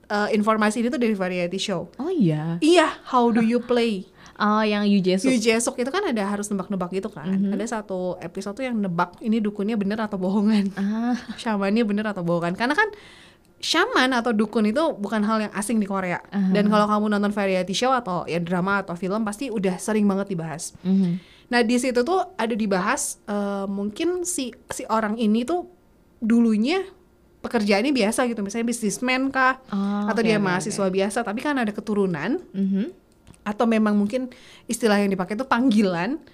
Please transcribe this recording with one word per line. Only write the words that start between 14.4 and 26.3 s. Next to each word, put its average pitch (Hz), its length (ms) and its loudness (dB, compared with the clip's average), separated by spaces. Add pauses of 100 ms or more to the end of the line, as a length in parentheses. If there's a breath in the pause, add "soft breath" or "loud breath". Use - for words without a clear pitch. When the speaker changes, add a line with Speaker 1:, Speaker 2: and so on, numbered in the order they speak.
Speaker 1:
itu 220 80 0 (180)
bukan 202 300 -2
hal 220 160 0
yang 214 120 -4
asing 220 280 0
di 196 80 0
Korea. 185 340 -2
Speaker 2:
Aha. 190 300 0
Speaker 1:
Dan 208 160 4
kalau 208 160 4
kamu 208 260 2
nonton 208 220 0
variety 196 400 0
show 247 180 0
atau 185 380 -2
ya 151 80 -4
drama 180 420 0
atau 196 140 -6
film 190 320 -4
pasti 208 240 -4
udah 196 280 -2
sering 214 280 0
banget 196 240 2
dibahas. 160 540 -8
Speaker 2:
Mhm. 185 340 2 (300 loud breath)
Speaker 1:
Nah, 240 160 2
di 240 140 2
situ 247 220 0
tuh 320 220 2 (140)
ada 226 180 -2
dibahas, 208 720 -2
eh, 202 400 -4
mungkin 208 580 -4
si, 269 300 -6 (140)
si - 180 -10
orang 220 320 -2
ini 233 320 2
tuh 349 160 -2 (540)
dulunya 233 640 2 (540)